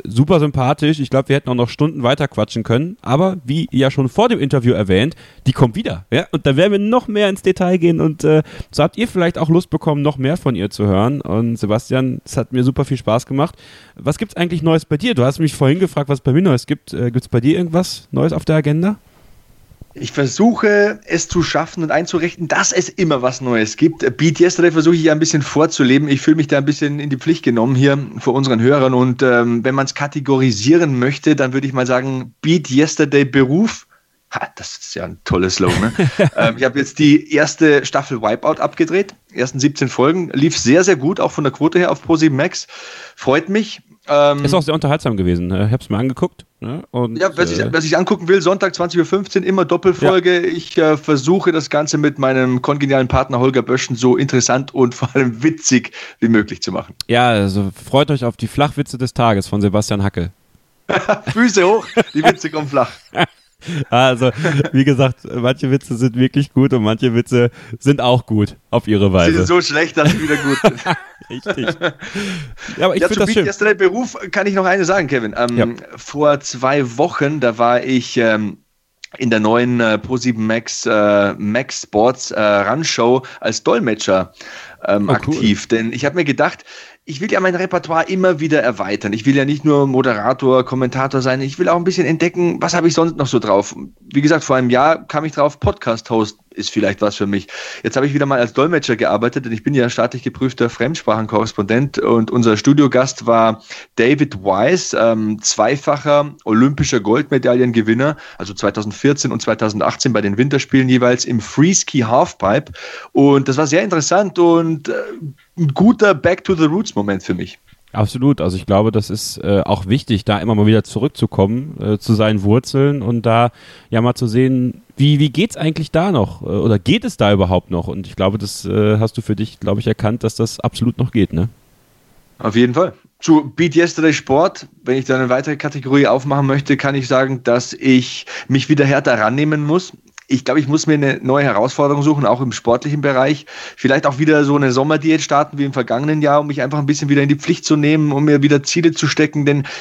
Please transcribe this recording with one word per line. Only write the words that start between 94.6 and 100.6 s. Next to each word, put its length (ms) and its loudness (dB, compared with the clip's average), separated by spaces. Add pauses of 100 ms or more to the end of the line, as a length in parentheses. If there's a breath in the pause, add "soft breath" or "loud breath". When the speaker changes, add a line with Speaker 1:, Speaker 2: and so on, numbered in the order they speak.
Speaker 2:
Jahr 380 2
kam 180 -4
ich 60 -6
drauf, 280 -2
Podcast-Host 800 -2 (140)
ist 180 -10
vielleicht 320 -2
was 140 -2
für 120 -2
mich. 200 -4 (340 loud breath)
Jetzt 140 -4
hab 80 0
ich 100 -2
wieder 120 0
mal 140 0
als 140 -2
Dolmetscher 440 0
gearbeitet, 480 0
denn 80 -6
ich 100 -8
bin 100 -2
ja 160 2
staatlich 320 -4
geprüfter 480 -2